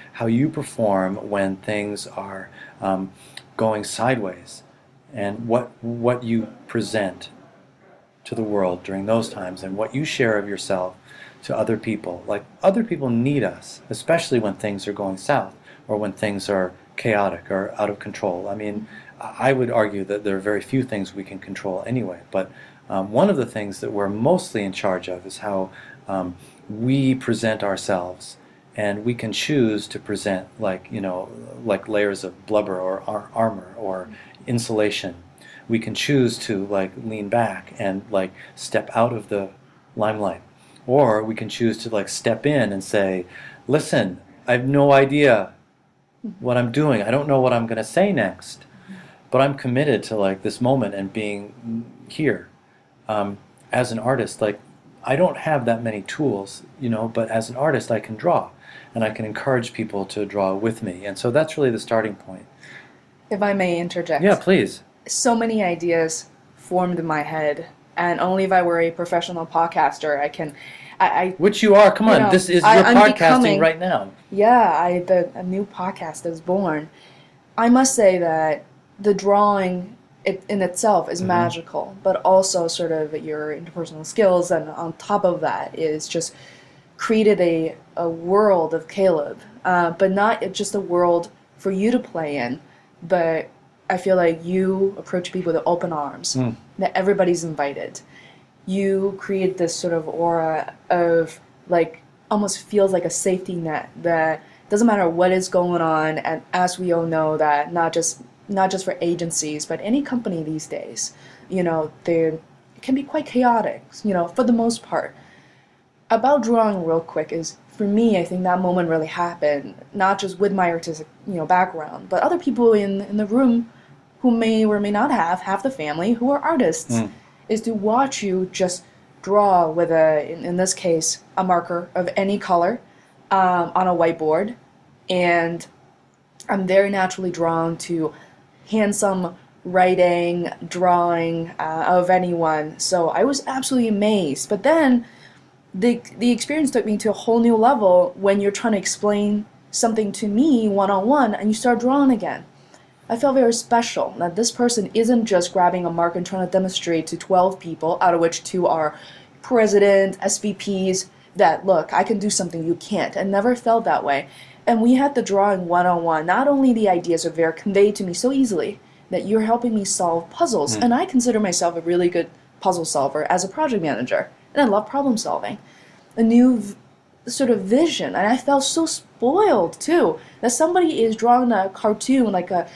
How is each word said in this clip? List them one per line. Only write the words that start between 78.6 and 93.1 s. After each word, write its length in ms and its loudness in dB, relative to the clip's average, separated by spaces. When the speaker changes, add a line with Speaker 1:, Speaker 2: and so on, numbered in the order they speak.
Speaker 2:
the 140 2
drawing 800 2
it, 240 -4
in 120 -2
itself 480 2
is 100 -6
Speaker 1:
Mm-hmm. 80 -4
Speaker 2:
magical, 760 -2
but 140 2
also 500 2
sort 240 -4
of 320 -4
your 320 -6
interpersonal 500 -12
skills, 460 2
and 180 -2
on 240 -8
top 300 -4
of 180 2
that 380 -4
is 300 -4
just 260 -6
created 420 4
a, 360 2
a 140 -2
world 640 2
of 160 -4
Caleb, 500 0
uh, 280 2
but 200 2
not 400 0
just 240 -6
a 40 -2
world 520 0
for 140 -4
you 180 0
to 100 2
play 360 -8
in, 240 -4
but 480 0